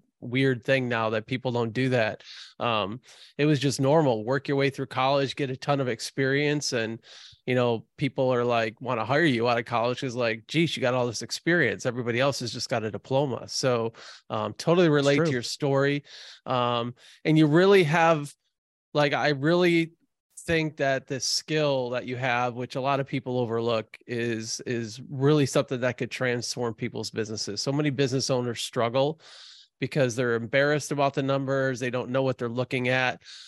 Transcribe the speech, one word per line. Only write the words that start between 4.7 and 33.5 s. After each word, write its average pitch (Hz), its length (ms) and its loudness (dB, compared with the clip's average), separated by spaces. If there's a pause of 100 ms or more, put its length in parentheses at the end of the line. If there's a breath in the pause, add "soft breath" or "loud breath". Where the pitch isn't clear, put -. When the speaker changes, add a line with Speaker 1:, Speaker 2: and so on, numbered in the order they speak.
Speaker 1:
college, 135 500 0
get 139 120 -4
a 127 80 -8
ton 143 220 0
of 135 80 -2
experience, 139 840 -2
and, 113 260 -2 (480 loud breath)
you 123 80 2
know, 120 320 2 (100)
people 131 380 0
are 120 100 2
like, 113 360 0
wanna 120 240 -2
hire 139 200 2
you 123 240 2
out 120 100 2
of 117 60 -4
college 120 360 -2
'cause, 123 160 -6
like, 113 320 -2
"Geez, 156 280 0
you 117 40 -6
got 123 120 2
all 123 140 0
this 117 160 -6
experience. 127 640 0
Everybody 120 320 -2
else 135 220 0
has 117 120 -6
just 120 160 -8
got 117 140 -2
a 110 80 -4
diploma." 131 560 -2
So, 117 460 -2 (360 loud breath)
um, 107 260 -4
totally 175 340 4
Speaker 2:
It's 147 40 4
Speaker 1:
relate 143 260 4
to 160 60 2
Speaker 2:
true. 156 80 0
Speaker 1:
your 123 100 -2
story. 139 600 0 (440 loud breath)
Um, 120 500 0 (280 soft breath)
and 156 140 4
you 156 80 8
really 185 380 6
have, 160 500 2 (600)
like, 147 180 4
I 135 160 2
really 165 640 2 (540)
think 160 320 0
that 135 280 0
this 131 200 -6
skill 143 640 0
that 123 160 -6
you 123 100 -6
have, 123 380 0
which 123 200 -8
a 139 60 -4
lot 135 180 0
of 135 80 -2
people 127 320 -4
overlook, 117 680 -2
is, 117 600 -4
is 117 420 -6
really 143 380 2
something 135 360 0
that 123 140 0
could 123 140 -6
transform 123 640 -2
people's 113 380 -8
businesses. 107 500 -6
So 139 80 -4
many 147 200 0
business 135 400 0
owners 123 300 -2
struggle 135 600 0 (600 loud breath)
because 127 360 0
they're 120 180 2
embarrassed 139 560 0
about 143 240 0
the 143 80 -2
numbers. 135 560 0
They 123 120 -4
don't 120 200 -4
know 135 140 2
what 131 120 0
they're 120 120 -4
looking 123 400 -2
at. 127 340 0 (260 loud breath)